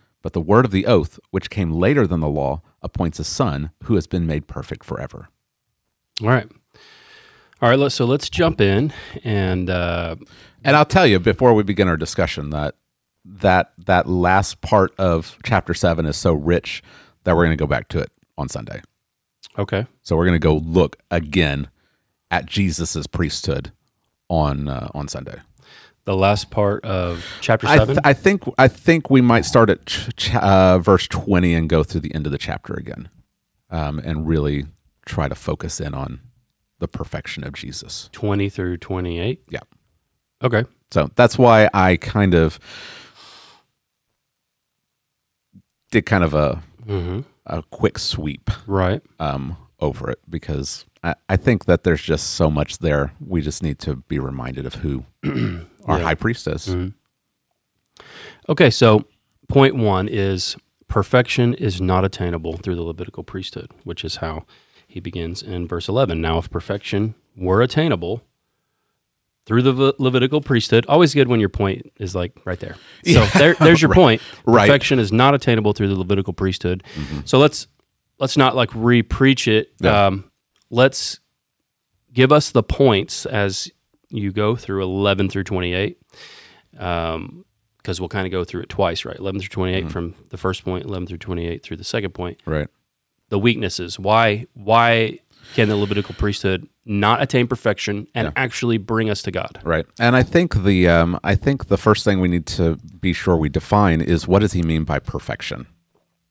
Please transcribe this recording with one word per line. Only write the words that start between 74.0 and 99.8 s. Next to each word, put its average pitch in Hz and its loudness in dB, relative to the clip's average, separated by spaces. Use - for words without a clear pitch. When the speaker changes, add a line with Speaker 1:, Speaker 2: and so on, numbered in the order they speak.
Speaker 1:
Right. 113 6
Speaker 2:
Perfection 135 4
is 101 0
not 131 6
attainable 110 2
through 101 0
the 98 0
Levitical 95 -2
priesthood. 92 -2
Speaker 1:
Mm-hmm. 73 -8
Speaker 2:
So 131 4
let's, 151 2
let's 135 -2
not, 131 4
like, 123 0
re-preach 120 2
it. 110 2
Speaker 1:
Yeah. 101 4
Speaker 2:
Um, 98 -4
let's 127 0
give 127 4
us 151 4
the - 2
points - 0
as 101 -4
you 101 -6
go 104 0
through 98 -6
eleven 98 0
through 98 -4
twenty-eight, 92 -4
um, 85 -6
'cause 90 -8
we'll 87 -8
kinda 95 -6
go 90 -6
through 90 -10
it - -14
twice, - -4
right? - -12
Eleven 95 -8
through 92 -10
twenty-eight 92 -4
Speaker 1:
Mm-hmm. 78 -10
Speaker 2:
from 85 -8
the - -14
first 95 -6
point, 92 -6
eleven 90 -10
through 87 -12
twenty-eight 85 -8
through 82 -14
the 90 -18
second 101 -6
point. 90 -10
Speaker 1:
Right. 76 -4
Speaker 2:
The 104 -2
weaknesses. 95 -2
Why, 107 2
why 113 2
can 110 2
the 104 0
Levitical 101 -4
priesthood 98 -4
not 107 2
attain 127 0
perfection, 104 -4
and 110 -2
Speaker 1:
Yeah. 76 -4
Speaker 2:
actually 120 -2
bring 110 -2
us 101 -4
to 98 -6
God. - -8
Speaker 1:
Right. 80 -2